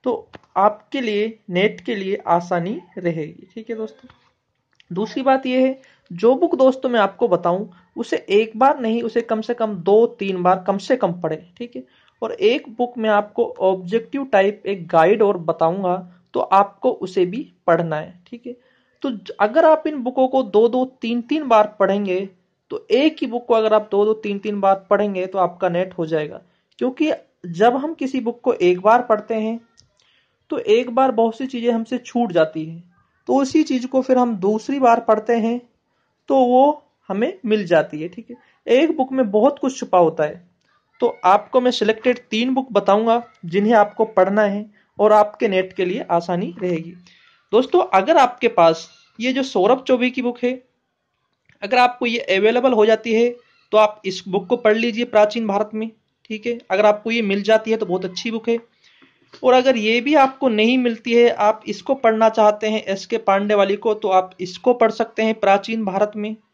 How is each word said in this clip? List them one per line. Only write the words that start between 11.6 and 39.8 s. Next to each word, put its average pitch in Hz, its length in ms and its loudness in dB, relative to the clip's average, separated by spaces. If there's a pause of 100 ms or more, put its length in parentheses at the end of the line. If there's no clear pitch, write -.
है, 262 80 -12 (380)
और 226 120 -6
एक 240 340 0 (100)
बुक 247 200 -6
में 220 140 -2
आपको 208 340 0 (160)
ऑब्जेक्टिव 190 640 -2
टाइप 208 400 0
एक 190 220 -6
गाइड 175 340 4
और 202 180 2
बताऊंगा, 170 560 -2 (380)
तो - 60 -4
आपको 196 520 0
उसे 180 360 -2
भी 226 200 -10 (200)
पढ़ना 165 280 0
है। 170 320 -10
ठीक 240 200 -18
है, 247 80 -14 (480)
तो 269 80 -4
ज-, 202 280 -14
अगर 240 260 2
आप 311 220 4
इन 302 120 -6
बुकों 254 280 -2
को 262 160 0
दो 208 260 2
दो 254 160 -2 (160)
तीन 240 220 -4
तीन 294 240 -4
बार 214 320 2
पढ़ेंगे, 196 400 0 (520)
तो - 200 -10
एक 294 260 2
ही 269 100 -6
बुक 240 200 -8
को 240 60 2
अगर 220 200 2
आप 208 180 0
दो 202 140 2
दो 214 140 0
तीन 202 200 -6
तीन 208 220 -8
बार 196 280 2
पढ़ेंगे 196 380 0
तो 190 120 -6
आपका 180 320 -2
नेट 180 220 -4
हो 165 140 -6
जाएगा, 156 340 -6 (380)
क्योंकि 254 320 -2 (360)
जब 208 280 2
हम 302 200 -6
किसी 262 260 -6
बुक 233 200 -8
को 262 120 0
एक 180 280 0
बार 226 220 4
पढ़ते 214 340 -4
हैं 220 220 -6 (920)
तो 180 80 -2
एक 240 320 2
बार 262 200 2
बहुत 226 260 0
सी 269 100 -6
चीज़ें 240 240 -2
हमसे 226 280 -4
छूट 240 320 -4
जाती 160 320 0
हैं, 165 300 -16 (340)
तो 247 80 0
उसी 277 280 2
चीज़ 254 240 -2
को 262 140 0
फिर 262 160 0
हम 240 200 0
दूसरी 214 420 -2
बार 233 220 4
पढ़ते 220 340 0
हैं 233 240 -2 (680)
तो 269 80 2
वो 254 260 4 (460)
हमें 240 340 -4
मिल 214 220 0
जाती 156 360 -2
है। 170 80 -10
ठीक 226 200 -18
है, 240 60 -18 (320)
एक 302 300 2
बुक 262 140 -2
में 262 200 -2
बहुत 233 280 2
कुछ 262 200 -4
छुपा 190 180 0